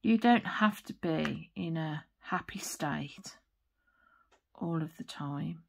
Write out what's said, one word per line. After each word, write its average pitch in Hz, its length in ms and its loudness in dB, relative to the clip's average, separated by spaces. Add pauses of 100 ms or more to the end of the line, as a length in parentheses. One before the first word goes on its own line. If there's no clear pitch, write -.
You 220 140 6
don't 240 300 6
have - 360 2
to - 100 -10
be 156 600 -2
in 170 220 -2
a 156 300 -4 (140)
happy - 400 -6
state 147 760 -6 (1200)
all 165 260 -2
of 160 140 -6
the - 80 -12
time. 147 640 -6